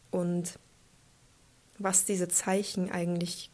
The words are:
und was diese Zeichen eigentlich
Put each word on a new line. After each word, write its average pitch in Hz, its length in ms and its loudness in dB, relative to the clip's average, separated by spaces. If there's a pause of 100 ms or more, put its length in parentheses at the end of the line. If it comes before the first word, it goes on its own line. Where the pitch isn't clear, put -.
(120)
und 175 480 -2 (1200)
was 190 240 4
diese 185 240 0
Zeichen 190 640 0
eigentlich 175 640 -2